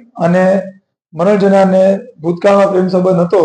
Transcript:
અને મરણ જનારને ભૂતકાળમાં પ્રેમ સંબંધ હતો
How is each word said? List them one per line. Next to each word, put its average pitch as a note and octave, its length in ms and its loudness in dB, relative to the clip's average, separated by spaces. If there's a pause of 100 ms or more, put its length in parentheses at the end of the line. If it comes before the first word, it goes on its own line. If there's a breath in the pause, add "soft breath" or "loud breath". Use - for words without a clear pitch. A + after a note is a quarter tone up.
(160)
અને F3 280 0 (720)
મરણ F3+ 220 0
જનારને G3 640 2 (200)
ભૂતકાળમાં G3 520 0
પ્રેમ F#3 160 -2
સંબંધ F3+ 320 0
હતો F3 260 0